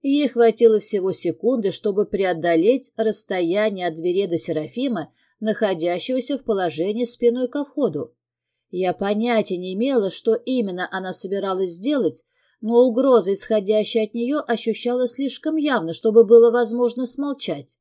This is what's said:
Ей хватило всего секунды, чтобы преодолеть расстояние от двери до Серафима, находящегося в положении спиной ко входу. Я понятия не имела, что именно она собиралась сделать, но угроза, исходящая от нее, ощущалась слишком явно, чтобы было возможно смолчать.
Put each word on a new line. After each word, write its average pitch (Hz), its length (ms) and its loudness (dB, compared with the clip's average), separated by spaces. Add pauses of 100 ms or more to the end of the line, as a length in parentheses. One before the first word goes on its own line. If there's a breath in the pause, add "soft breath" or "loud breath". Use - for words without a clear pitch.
Ей 277 260 0
хватило 226 500 4
всего 190 340 -2
секунды, 196 600 -2
чтобы 208 340 -2
преодолеть 180 880 0
расстояние 202 920 -2
от 160 80 -6
двери 180 300 -2
до 170 120 -2
Серафима, 165 760 -6 (280)
находящегося 214 1000 -2
в - 60 -14
положении 190 600 -2
спиной 240 440 -2
ко 285 160 -6
входу. 180 500 -4 (560)
Я 180 220 -2
понятия 208 640 -2
не 185 180 -8
имела, 226 360 0
что 220 240 -2
именно 202 560 -4
она 185 220 -8
собиралась 190 580 -2
сделать, 202 540 -2 (360)
но 233 260 4
угроза, 233 460 4
исходящая 214 720 0
от 208 100 -10
нее, 247 320 -2
ощущалась 240 680 -2
слишком 277 440 -4
явно, 233 380 0
чтобы 226 300 6
было 233 260 10
возможно 240 560 0
смолчать. 269 760 -6